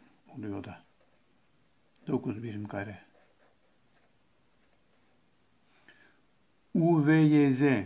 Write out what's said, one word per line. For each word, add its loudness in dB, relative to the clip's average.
oluyor -10
da. -18
Dokuz -6
birim -12
kare. -10
U 2
V 6
Y 4
Z 0